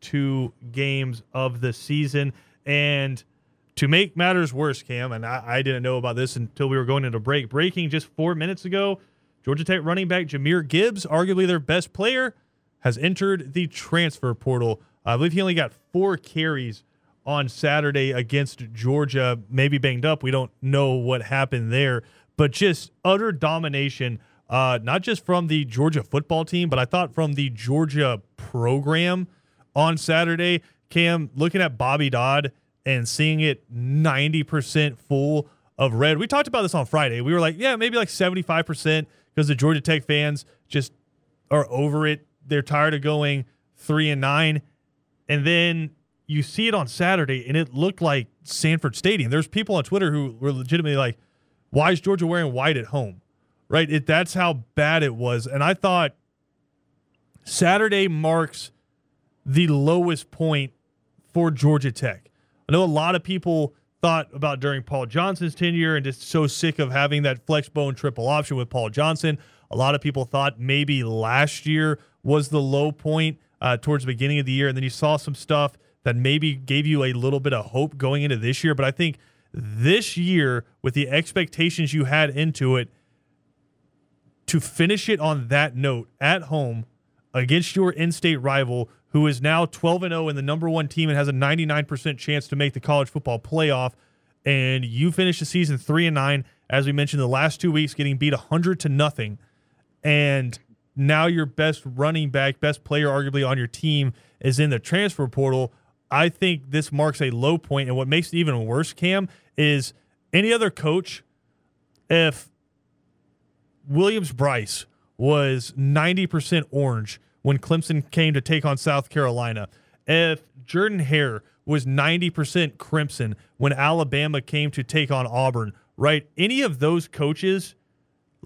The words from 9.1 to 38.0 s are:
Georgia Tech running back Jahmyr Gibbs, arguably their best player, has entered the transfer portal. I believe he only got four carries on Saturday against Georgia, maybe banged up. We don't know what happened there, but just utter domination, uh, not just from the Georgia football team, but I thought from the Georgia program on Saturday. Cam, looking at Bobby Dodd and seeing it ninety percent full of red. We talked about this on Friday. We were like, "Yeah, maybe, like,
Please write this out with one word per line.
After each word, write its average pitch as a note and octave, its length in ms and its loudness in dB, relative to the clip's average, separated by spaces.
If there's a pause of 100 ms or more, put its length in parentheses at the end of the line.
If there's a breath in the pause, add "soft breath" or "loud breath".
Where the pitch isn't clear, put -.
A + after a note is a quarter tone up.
Georgia D3 180 0
Tech F#3 200 0
running F3+ 240 0
back F3+ 180 0
Jahmyr D3 420 0
Gibbs, F#3+ 380 0
arguably F3+ 400 2
their F3 140 2
best E3 340 -2
player, B3+ 400 -2 (460)
has A#2+ 180 0
entered F3 560 0
the F3 140 0
transfer D#3 640 -2
portal. A#2+ 480 -2 (240 soft breath)
I A#2+ 120 2
believe D#3 160 0
he F#3+ 80 2
only F#3 120 2
got D3+ 180 -2 (200)
four F#3 260 2
carries C#3 640 -4 (440)
on C#3+ 200 0
Saturday C#3+ 640 0
against B2+ 640 -4
Georgia, B2+ 640 0 (140)
maybe C#3 260 2
banged B2+ 280 0
up. D#3 180 0
We C3 80 -2
don't C3 180 0 (140)
know C3+ 300 2
what B2+ 300 -2
happened B2 480 -2
there, B2+ 320 0 (340 soft breath)
but D3 140 4
just - 400 0 (120)
utter G3 300 2
domination, C#3 840 -2 (300 soft breath)
uh, B2+ 320 2
not C3+ 200 -2
just G#3+ 240 -4
from F3 220 0
the D3+ 180 0
Georgia C3 380 0
football D#3+ 420 -2
team, F3 240 -2
but C3 100 0
I B2+ 60 0
thought F3 280 -2
from D3+ 200 -2
the C#3 160 -2
Georgia C3 720 0 (160)
program D#3 880 0 (480 soft breath)
on D#3+ 220 4
Saturday. E3+ 640 2 (280 soft breath)
Cam, E3+ 460 2
looking E3+ 260 2
at C#3+ 160 -2
Bobby C3+ 320 0
Dodd C3 420 0 (340)
and B2 220 0
seeing D#3 320 0
it D3+ 300 0
ninety C#3+ 760 0
percent D3 560 0
full D3 500 0 (280 soft breath)
of C3 180 0
red. D3 220 4
We A3 100 -2
talked C#4+ 200 0
about A#3+ 140 0
this F3+ 140 -2
on C#3 100 0
Friday. B2+ 360 0
We C#3+ 120 0
were F3 60 4
like, D#3+ 180 2
"Yeah, B3 180 0
maybe, A3+ 220 0
like, G#3+ 120 0